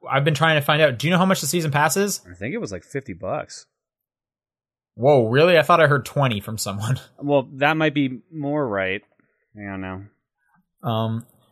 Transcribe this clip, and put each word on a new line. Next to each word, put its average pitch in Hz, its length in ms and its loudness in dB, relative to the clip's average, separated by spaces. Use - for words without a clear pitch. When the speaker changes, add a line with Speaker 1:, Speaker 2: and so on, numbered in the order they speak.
Speaker 1:
I've 135 140 4
been 156 80 2
trying 160 260 2
to 139 60 -2
find 156 160 2
out. 135 160 4
Do 117 80 -6
you 170 60 0
know 180 80 4
how 185 80 4
much 190 140 0
the 156 40 -6
season 160 240 -2
pass 147 260 2
is? 196 320 -2
Speaker 2:
I 87 60 -18
think 117 220 -8
it - 20 -6
was, 156 140 -8
like, 90 120 -12
fifty 127 300 -10
bucks. - 540 -10
Speaker 1:
Whoa, 123 340 4
really? 160 300 4
I - 20 6
thought 170 180 4
I 160 60 6
heard 139 180 2
twenty 123 360 -2
from 110 180 -10
someone. 104 420 -4
<laughs> - 120 -20
Speaker 2:
Well, 139 260 0
that 151 200 2
might 156 160 0
be 127 280 -2
more 147 340 -4
right. 98 360 -4
I 104 160 -14
don't 95 100 -8
know. - 1080 -14
Speaker 1:
Um, 113 380 -4